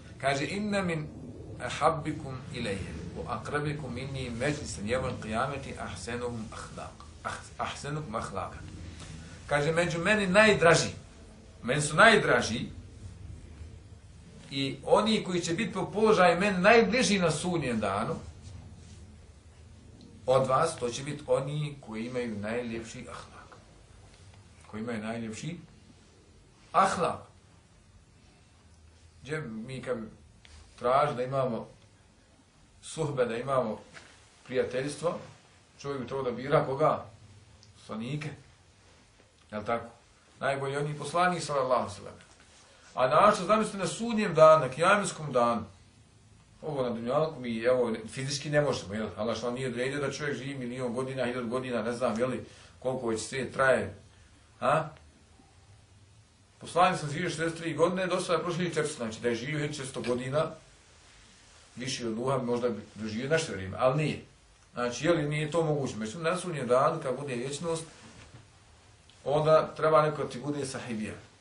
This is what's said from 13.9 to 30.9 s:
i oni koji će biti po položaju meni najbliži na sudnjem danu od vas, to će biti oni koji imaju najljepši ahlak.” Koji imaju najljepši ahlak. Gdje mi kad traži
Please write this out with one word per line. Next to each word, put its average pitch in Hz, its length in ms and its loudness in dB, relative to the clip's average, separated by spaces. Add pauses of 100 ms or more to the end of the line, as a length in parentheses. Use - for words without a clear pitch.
i 135 320 -2
oni 208 400 6
koji 180 180 0
će 165 120 -2
biti 202 200 -2
po 175 180 -4
položaju 180 480 8
meni 196 200 2
najbliži 208 600 6
na 170 120 4
sudnjem 151 480 0
danu 104 360 0 (2000)
od 123 220 4
vas, 131 320 2
to 120 100 -2
će 135 140 -6
biti 147 240 -10
oni 147 500 -2 (100)
koji 110 180 -8
imaju 123 340 -6
najljepši 113 720 -8
ahlak.” - 460 -18 (1120)
Koji 107 100 -10
imaju 113 220 -6
najljepši 117 540 -6 (1160)
ahlak. 170 440 2 (2000)
Gdje 151 200 -8
mi 120 400 -10
kad 123 160 -4 (840)
traži 139 360 2